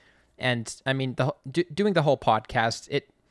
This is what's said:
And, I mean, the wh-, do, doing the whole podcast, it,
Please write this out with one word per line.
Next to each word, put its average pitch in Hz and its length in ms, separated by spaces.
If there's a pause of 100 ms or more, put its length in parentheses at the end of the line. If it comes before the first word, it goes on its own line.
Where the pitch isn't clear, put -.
(400)
And, 123 340 (140)
I 131 60
mean, 131 220
the 127 120
wh-, - 240
do, 170 140
doing 202 280
the 170 80
whole 143 160
podcast, 113 720
it, - 200 (220)